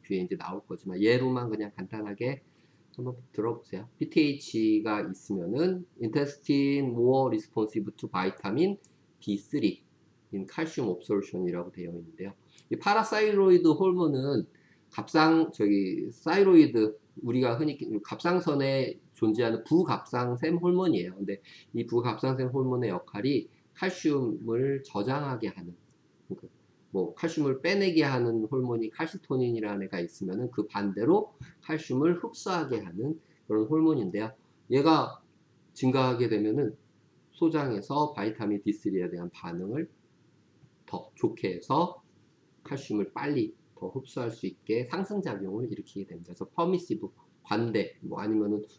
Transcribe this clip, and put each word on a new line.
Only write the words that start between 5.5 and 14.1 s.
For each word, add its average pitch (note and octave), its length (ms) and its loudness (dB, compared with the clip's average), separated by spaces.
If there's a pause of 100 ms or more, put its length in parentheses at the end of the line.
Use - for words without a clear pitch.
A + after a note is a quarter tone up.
intestine C#3 880 0
more B2 400 4
responsive G#2+ 640 -2
to - 140 -8
vitamin G#2 680 0 (420)
D G2+ 180 -2
three - 460 -2 (500)
in F#2+ 180 -6
calcium D3+ 400 -4
absorption이라고 F2+ 800 -4
되어 F2 200 -12
있는데요. E2+ 420 -12 (380)
이 - 60 -4
파라사이로이드 G3+ 920 4
호르몬은 D3+ 800 2 (420)